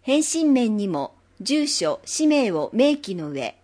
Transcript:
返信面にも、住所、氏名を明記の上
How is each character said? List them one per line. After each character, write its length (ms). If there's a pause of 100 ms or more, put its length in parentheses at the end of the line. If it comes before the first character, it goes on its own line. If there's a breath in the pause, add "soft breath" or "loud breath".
返 220
信 280
面 240
に 120
も、 280 (240)
住 280
所、 360
氏 220
名 260
を 220
明 240
記 160
の 160
上 340